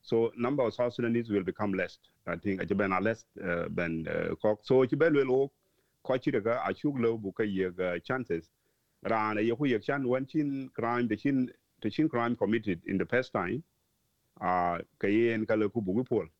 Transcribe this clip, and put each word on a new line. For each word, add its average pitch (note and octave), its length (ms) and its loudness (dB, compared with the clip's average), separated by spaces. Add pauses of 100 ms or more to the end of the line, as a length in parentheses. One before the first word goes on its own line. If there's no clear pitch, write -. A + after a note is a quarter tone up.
So A2+ 300 2
number B2+ 260 0
of A2 100 -2
South B2 200 -2
Sudanese A#2 360 0
will G2+ 140 2
become F#2+ 300 -2
less. F2+ 240 -4 (280)
I F2+ 120 -4
think F#2+ 240 -2
it's F2+ 100 -6
been G2 220 0
a F#2 80 0
less, A2 240 -2 (180)
uh, F2 260 -2
than, E2 380 -4
uh, D#2+ 340 -2
Kok. G#2+ 220 0
So C3 200 4
it's B2+ 100 0
been D3+ 200 4
well, C3+ 380 2 (500)
Kok C3 200 -2
Chirega, A#2+ 440 0
I F#2+ 60 0
should C#3+ 240 -4
love A#2 240 0
Buka G2+ 240 -4
Yeg, F#2+ 340 -2
uh, F2+ 220 -2
chances. G2+ 500 -4 (540)
Ran G#2+ 340 0
a G#2+ 40 0
Yaku A#2+ 280 0
Yeg G#2+ 140 0
Chan, C#3 240 -2
one C3 180 0
chin C#3 480 -4
crime, A#2+ 360 0
the A#2+ 80 0
chin, C3 340 0 (300)
the A2 80 -2
chin D#3 180 2
crime A#2+ 300 0
committed G#2 480 0
in G2 120 -2
the F2+ 80 0
first B2+ 280 0
time, G#2 280 -2 (760)
uh, F2 380 2 (240)
Kayen A2 440 2
Kalaku G#2+ 400 0
Bugupol. G2 440 0 (100)